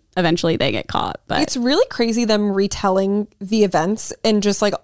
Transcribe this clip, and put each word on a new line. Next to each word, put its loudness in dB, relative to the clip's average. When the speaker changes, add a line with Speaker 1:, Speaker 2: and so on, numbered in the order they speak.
Speaker 1:
eventually 2
they 0
get -4
caught. -4
But -2
Speaker 2:
It's -2
really 2
crazy -2
them 2
retelling 0
the 2
events 0
and 2
just, 0
like, 0